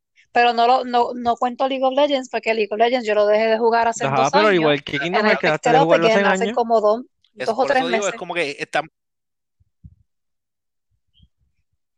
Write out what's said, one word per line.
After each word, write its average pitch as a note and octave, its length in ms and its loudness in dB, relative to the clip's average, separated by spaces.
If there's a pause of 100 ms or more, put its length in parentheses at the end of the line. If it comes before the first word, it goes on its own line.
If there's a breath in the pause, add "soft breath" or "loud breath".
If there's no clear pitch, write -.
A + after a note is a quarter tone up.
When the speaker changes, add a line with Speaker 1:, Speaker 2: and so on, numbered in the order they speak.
(320 soft breath)
Speaker 1:
pero A#3+ 220 2
no A#3 140 2
lo, B3+ 180 2
no, A#3+ 300 -2
no A#3+ 220 -2
cuento B3 300 -4
League C4 180 -4
of C4 100 0
Legends C#4 340 0
porque - 240 -4
League G#3+ 180 -2
of G#3+ 80 -6
Legends A#3+ 280 0
yo G#3+ 80 0
lo G#3 120 2
dejé G#3+ 200 2
de A3 120 0
jugar A#3 280 0
hace A3+ 180 -4
Speaker 2:
Ajá, C3+ 60 0
Speaker 1:
dos C#3 200 2
Speaker 2:
pero - 40 -2
Speaker 1:
años. D4 160 4
Speaker 2:
igual D3+ 320 0
que D3 160 -8
Kingdom E3 140 -6
Speaker 1:
And G#3+ 140 0
I - 0 -
Speaker 2:
Hearts, - 140 0
que F#3 60 -2
dejaste D#3+ 40 2
Speaker 1:
picked D#3 200 0
Speaker 2:
de A#3+ 40 4
Speaker 1:
it C4 40 6
up - 0 -
Speaker 2:
jugarlo E3+ 280 2
hace A3 120 4
Speaker 1:
again G3+ 60 0
hace - 0 -
Speaker 2:
años. G3 260 -2
Speaker 1:
como A#3 300 0
dos, G#3+ 220 0 (340)
Speaker 3:
Es, B3 80 -8
Speaker 1:
dos A3+ 120 -4
o - 20 -12
Speaker 3:
por C4 60 2
Speaker 1:
tres C4+ 60 -2
Speaker 3:
eso C4+ 60 2 (120)
digo, A3+ 80 -2 (120)
es F3 40 -8
Speaker 1:
meses. - 20 -10
Speaker 3:
como F3 200 -10
que C#3+ 240 -4
está D#3 220 -4 (3250)